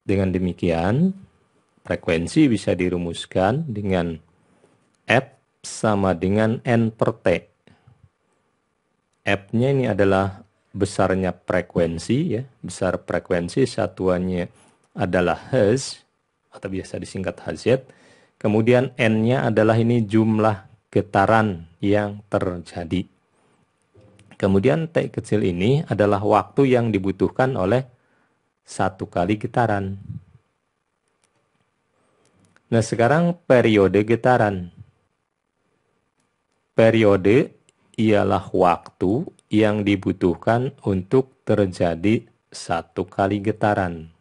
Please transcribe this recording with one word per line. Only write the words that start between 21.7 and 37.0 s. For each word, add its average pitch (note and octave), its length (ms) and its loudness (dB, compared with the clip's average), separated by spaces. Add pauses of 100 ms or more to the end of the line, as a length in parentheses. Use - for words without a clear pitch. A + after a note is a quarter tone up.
yang G#2 480 -2
terjadi. F2 800 -6 (1300)
Kemudian D#3+ 560 0
T C#3 220 -2
kecil G#2+ 340 -4
ini G2+ 400 0
adalah G2+ 320 0
waktu G#2 560 2
yang A#2 160 0
dibutuhkan G2 640 -2
oleh G#2+ 320 -2 (800)
satu - 440 -6
kali F#2 240 -2
getaran. G2+ 640 -2 (2750)
Nah, A#2 160 2
sekarang D3 560 2
periode G#2+ 640 4
getaran. A2 640 0 (2000)
Periode A2 720 4 (480)